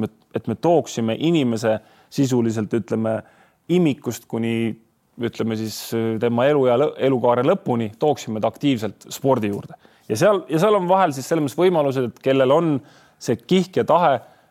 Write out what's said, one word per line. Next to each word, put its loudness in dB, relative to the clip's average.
me, -4
et -6
me -4
tooksime 0
inimese 0
sisuliselt, 0
ütleme, -4
imikust -2
kuni, -4
ütleme -4
siis, -6
tema 0
elu 2
ja 4
lõ-, 0
elukaare 2
lõpuni, -2
tooksime -2
ta 0
aktiivselt -4
spordi 0
juurde. -8
Ja -2
seal, 4
ja 0
seal 4
on 0
vahel 4
siis -10
selles 0
mõttes -6
võimalused, 2
et -14
kellel 2
on 4
see -2
kihk 0
ja 0
tahe 4